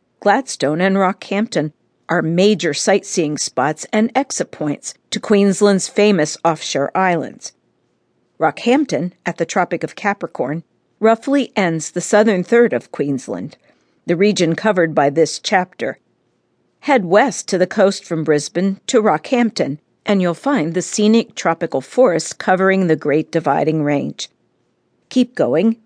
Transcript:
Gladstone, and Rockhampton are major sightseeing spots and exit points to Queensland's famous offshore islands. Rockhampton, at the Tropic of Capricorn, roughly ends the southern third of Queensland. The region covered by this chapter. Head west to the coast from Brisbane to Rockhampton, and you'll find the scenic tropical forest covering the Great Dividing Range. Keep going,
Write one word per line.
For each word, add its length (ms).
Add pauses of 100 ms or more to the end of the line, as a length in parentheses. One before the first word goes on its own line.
(200)
Gladstone, 600
and 160
Rockhampton 760 (380)
are 120
major 520
sightseeing 640
spots 560
and 200
exit 380
points 420 (160)
to 120
Queensland's 680
famous 560
offshore 520
islands. 580 (840)
Rockhampton, 760 (120)
at 120
the 80
Tropic 400
of 100
Capricorn, 680 (360)
roughly 560
ends 340
the 120
southern 420
third 300
of 180
Queensland. 640 (500)
The 120
region 360
covered 400
by 180
this 280
chapter. 580 (840)
Head 240
west 420
to 100
the 80
coast 380
from 220
Brisbane 600
to 140
Rockhampton, 800 (260)
and 160
you'll 120
find 400
the 80
scenic 540
tropical 440
forest 580
covering 500
the 100
Great 340
Dividing 500
Range. 460 (800)
Keep 280
going, 500